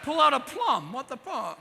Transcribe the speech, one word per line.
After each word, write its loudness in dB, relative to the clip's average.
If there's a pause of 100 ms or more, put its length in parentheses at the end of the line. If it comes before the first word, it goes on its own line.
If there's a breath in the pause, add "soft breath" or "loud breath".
Pull 0
out 8
a 2
plum. -2
What -8
the -10
fuck? -8